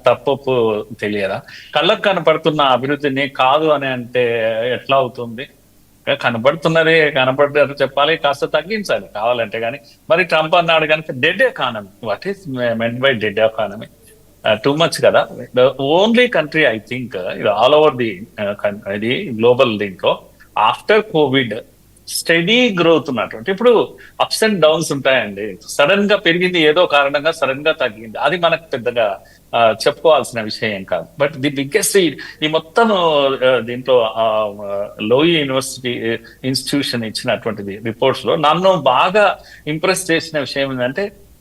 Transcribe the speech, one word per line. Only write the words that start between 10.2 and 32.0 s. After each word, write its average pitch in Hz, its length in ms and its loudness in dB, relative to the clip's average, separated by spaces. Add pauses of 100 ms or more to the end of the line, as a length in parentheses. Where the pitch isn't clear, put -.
ట్రంప్ 160 320 0
అన్నాడు 165 300 2
కనుక 156 260 0
డెడ్ 156 300 0
ఎకానమీ, 117 640 -4
what 185 280 -6
is 131 240 -10
meant 117 440 -2
by 135 160 2
dead 104 180 -4
economy? 110 500 -2 (600)
ఆ, 120 60 4
too 143 240 0
much 160 280 0
కదా. 110 220 4 (120)
The 123 300 2 (280)
only 226 280 4
country 160 440 0
I 110 80 0
think, 123 320 -10
uh, 90 220 -8
ఇది - 180 -2
all 117 260 4
over 151 180 4
the, 120 200 -4
uh, 101 380 -8
coun-, 101 400 -6
ఇది 123 460 -4
గ్లోబల్ 120 420 4
దీంట్లో 104 400 -2 (500)
after 208 340 0 (140)
covid 131 400 0 (520)
స్టెడీ 202 720 0
గ్రోత్ 160 300 2
ఉన్నటువంటి, 110 420 -4
ఇప్పుడు 208 420 2 (300)
ups - 280 0
and 170 140 2
downs 156 280 2
ఉంటాయండి, 107 640 -2 (120)
సడన్ 202 420 2
గా 202 60 4
పెరిగింది 180 440 0
ఏదో 156 240 4
కారణంగా, 143 460 2
సడన్ 139 360 -2
గా 160 40 4
తగ్గింది, 113 460 -6
అది 156 200 0
మనకు 170 260 0 (100)
పెద్దగా, 120 460 -2 (360)
ఆ, 117 200 4 (120)
చెప్పుకోవాల్సిన 139 540 2
విషయం 107 280 -6
ఏం 98 140 -6
కాదు. 82 220 -4 (180)
But 147 100 0
the 135 160 -4
biggest 143 480 -2
ఈ, 165 200 2 (260)